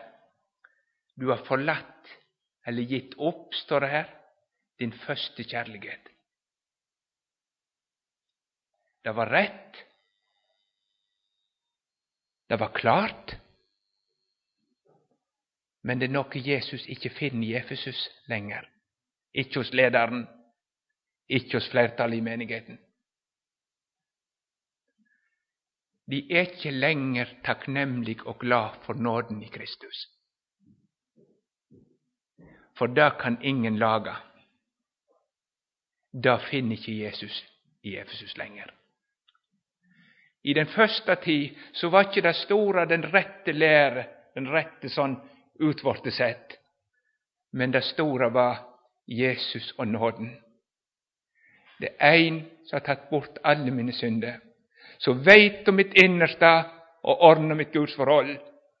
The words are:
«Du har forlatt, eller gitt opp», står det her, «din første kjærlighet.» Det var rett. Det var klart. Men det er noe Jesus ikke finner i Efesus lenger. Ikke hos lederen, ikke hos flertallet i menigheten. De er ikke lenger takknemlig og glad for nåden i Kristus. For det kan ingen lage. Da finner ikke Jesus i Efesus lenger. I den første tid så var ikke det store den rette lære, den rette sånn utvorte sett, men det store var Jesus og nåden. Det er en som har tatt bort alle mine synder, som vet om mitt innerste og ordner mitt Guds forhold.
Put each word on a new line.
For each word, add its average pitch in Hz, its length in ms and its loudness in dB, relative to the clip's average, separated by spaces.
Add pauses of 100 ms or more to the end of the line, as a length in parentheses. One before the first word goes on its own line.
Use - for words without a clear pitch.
(1200)
«Du 127 80 -4
har 120 160 0
forlatt, - 680 -4 (520)
eller 120 220 -6
gitt 131 300 -8
opp», 165 340 -6 (140)
står 143 180 0
det 135 80 -4
her, 156 160 -4 (680)
«din 117 160 -6 (100)
første - 400 -10
kjærlighet.» 110 640 -12 (3000)
Det 110 140 -6
var 113 160 -2
rett. - 520 -4 (2750)
Det 113 80 -2
var 110 160 -4
klart. 160 600 -2 (2500)
Men 123 180 -4
det 127 80 -2
er 135 80 -2
noe 151 260 -4
Jesus 131 480 -4
ikke 131 240 -10
finner 123 320 -4
i 110 140 -6
Efesus - 480 -10 (180)
lenger. 104 380 -10 (640)
Ikke 135 300 -6
hos 120 100 -6
lederen, 120 540 2 (1040)
ikke 123 320 -2
hos - 100 -10
flertallet 117 480 0
i 113 80 -4
menigheten. 117 540 -10 (3250)
De 139 160 -6
er 175 220 0
ikke 151 260 -10
lenger 131 560 -2 (160)
takknemlig 127 720 -4 (100)
og 113 160 -12
glad 120 400 0
for - 160 -8
nåden 117 480 -4
i - 80 -18
Kristus. - 540 -16 (2750)
For 120 160 -2
det 143 300 4
kan 120 260 -4
ingen 113 320 -2
lage. 110 380 0 (2000)
Da 123 260 2 (120)
finner 123 260 -2
ikke 110 280 -10
Jesus - 400 -12 (380)
i 101 140 -10
Efesus 104 400 -16
lenger. 104 340 -14 (1700)
I 139 140 -2
den 156 100 2
første 208 560 2
tid 147 340 -2 (160)
så - 160 -4
var 196 200 6
ikke 196 160 -2
det 170 120 4
store 196 520 0
den 165 240 0
rette - 400 0
lære, 147 520 4 (300)
den 131 140 -8
rette 151 400 -4
sånn 135 300 -2 (420)
utvorte 139 500 -2
sett, - 460 -4 (960)
men 127 200 -2
det 127 120 2
store 131 480 0
var 123 300 2 (440)
Jesus 123 720 -4
og 123 100 -4
nåden. 113 440 -4 (1500)
Det - 180 -8
er 147 160 6 (120)
en 160 140 -2 (240)
som - 140 -6
har - 80 -8
tatt 139 240 -4
bort - 340 -6
alle 147 280 2
mine 123 200 -4
synder, 117 480 -4 (580)
som 131 260 0
vet 208 440 8
om 196 80 4
mitt 190 200 2
innerste 175 540 6 (520)
og - 220 4
ordner 156 320 8
mitt 151 160 -6
Guds 147 240 0
forhold. 139 400 2 (440)